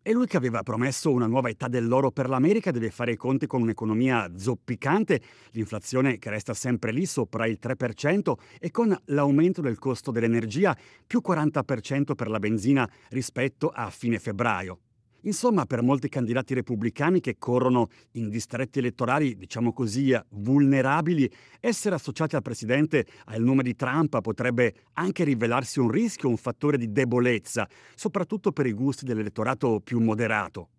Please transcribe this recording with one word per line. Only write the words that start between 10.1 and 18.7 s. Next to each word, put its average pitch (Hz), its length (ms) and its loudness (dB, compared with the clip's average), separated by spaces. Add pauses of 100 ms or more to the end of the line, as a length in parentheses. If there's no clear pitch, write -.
dell'energia, 117 640 2 (320)
più 233 140 0
quaranta 151 420 0
per 120 200 -4
cento 139 320 -2
per 110 160 -4
la 110 80 -2
benzina 110 520 2 (200)
rispetto 127 580 -4
a 110 220 -6
fine 117 280 -2
febbraio. 98 600 -4 (440)
Insomma, 202 440 2
per 117 160 0
molti 135 260 2
candidati 123 460 -2
repubblicani 127 680 0
che 120 180 -6
corrono 123 500 2 (240)
in 113 180 -6
distretti 120 480 -6